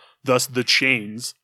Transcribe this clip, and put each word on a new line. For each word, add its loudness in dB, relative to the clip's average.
thus 2
the -4
chains. 0